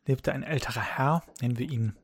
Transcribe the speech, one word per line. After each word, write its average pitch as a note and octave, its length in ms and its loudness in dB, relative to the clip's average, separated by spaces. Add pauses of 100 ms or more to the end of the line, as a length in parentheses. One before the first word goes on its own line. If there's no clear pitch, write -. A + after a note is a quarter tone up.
lebte C3 280 2
ein C3+ 80 -4
älterer B2 400 -2
Herr, C#3 420 2 (160)
nennen A#2+ 200 0
wir C#3+ 100 -2
ihn A2+ 340 0